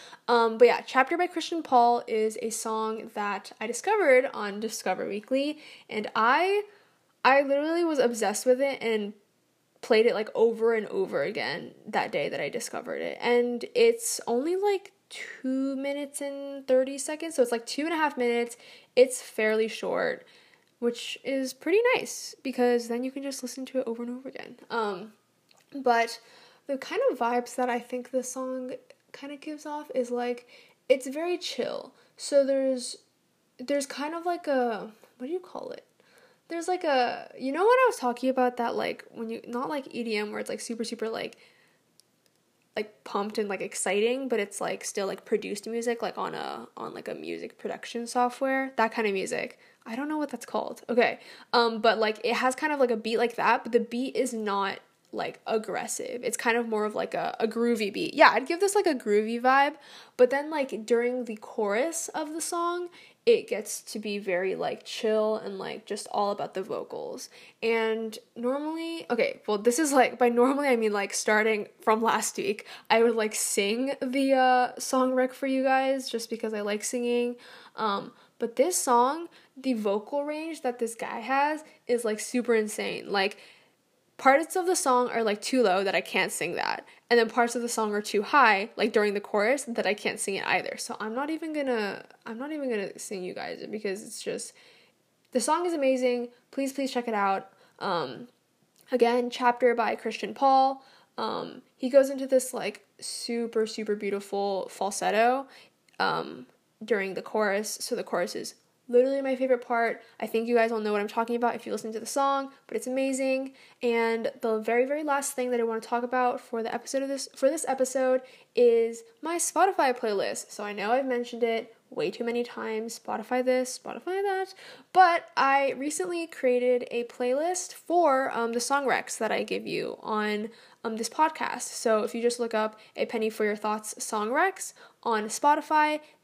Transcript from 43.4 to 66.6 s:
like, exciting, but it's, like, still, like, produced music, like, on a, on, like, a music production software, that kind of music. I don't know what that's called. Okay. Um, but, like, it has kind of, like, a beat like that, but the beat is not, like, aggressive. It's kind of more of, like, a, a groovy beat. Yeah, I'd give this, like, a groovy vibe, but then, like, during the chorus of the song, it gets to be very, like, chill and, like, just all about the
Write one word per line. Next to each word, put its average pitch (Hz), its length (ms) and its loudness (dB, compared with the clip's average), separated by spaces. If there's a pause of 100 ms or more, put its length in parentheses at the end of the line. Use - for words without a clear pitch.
like, 196 140 -6
exciting, 214 680 -2
but 233 120 0
it's, 202 180 -6
like, 185 280 -4
still, 202 200 -4
like, 190 200 -8
produced 202 400 -2
music, 233 340 -2
like, - 160 -4
on 190 180 -4
a, 71 320 -8 (120)
on, - 160 -10
like, - 140 -12
a 82 60 -6
music 78 440 -10
production - 480 -8
software, 262 680 0
that 226 140 2
kind 226 160 -2
of 202 60 0
music. - 460 -4 (260)
I 226 120 -10
don't 285 120 -6
know 311 80 -4
what 294 140 -4
that's 240 160 -10
called. - 420 -6
Okay. 226 300 2 (340)
Um, 226 300 2
but, 220 160 6
like, 220 260 0
it 233 120 0
has 254 180 2
kind 302 180 -2
of, 277 80 0
like, 247 100 4
a 226 60 0
beat 220 220 -2
like 233 180 0
that, 226 280 2
but 226 80 -10
the 233 80 6
beat 240 360 -4
is 240 160 0
not, 202 460 -2 (340)
like, 165 340 -6
aggressive. 220 800 -4
It's 220 120 -4
kind 233 200 0
of 233 120 -2
more 214 160 0
of, 214 120 -4
like, 190 180 -4
a, - 240 -4
a 233 80 0
groovy 226 460 0
beat. 180 220 -4
Yeah, - 160 10
I'd 240 180 0
give 339 100 -2
this, 392 160 2
like, 392 140 4
a 294 80 2
groovy 220 440 0
vibe, 277 360 4 (400)
but 247 140 6
then, 285 200 -2
like, 269 340 -4
during 240 420 0
the 220 100 -8
chorus 226 720 -4
of 311 240 -6
the 330 80 -6
song, 349 480 -4 (360)
it 233 220 4
gets 214 360 -6
to - 180 -10
be 208 180 -6
very, 185 380 -2
like, - 280 -6
chill 214 520 0
and, 196 200 -8
like, 185 300 -10
just 208 240 -10
all 202 220 -2
about - 220 -8
the 185 100 -4